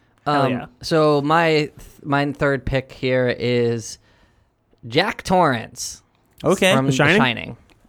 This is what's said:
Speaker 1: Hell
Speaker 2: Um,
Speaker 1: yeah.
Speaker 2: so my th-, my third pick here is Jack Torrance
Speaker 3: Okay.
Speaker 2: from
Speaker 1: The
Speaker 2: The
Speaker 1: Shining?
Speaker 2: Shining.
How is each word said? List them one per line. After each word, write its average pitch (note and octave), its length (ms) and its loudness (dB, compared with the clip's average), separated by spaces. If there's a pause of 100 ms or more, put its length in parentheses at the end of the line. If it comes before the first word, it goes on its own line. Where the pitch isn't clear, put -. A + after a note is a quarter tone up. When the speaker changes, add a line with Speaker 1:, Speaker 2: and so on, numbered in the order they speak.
(280)
Speaker 1:
Hell C#3+ 160 0
Speaker 2:
Um, C3 80 0
Speaker 1:
yeah. A#2+ 140 -6 (180)
Speaker 2:
so D3+ 400 2
my D#3+ 260 2
th-, D3+ 220 0 (320)
my C#3+ 300 -2
third C#3 340 -2
pick C3 240 -4
here B2+ 440 -2
is A#2+ 640 -2 (880)
Jack E3+ 360 -2
Torrance D3 800 -2 (400)
Speaker 3:
Okay. F#3+ 320 2
Speaker 2:
from C3+ 100 2
Speaker 1:
The C3+ 60 2
Speaker 2:
The C3 60 0
Speaker 1:
Shining? D#3 220 4
Speaker 2:
Shining. A#2 380 -2 (300)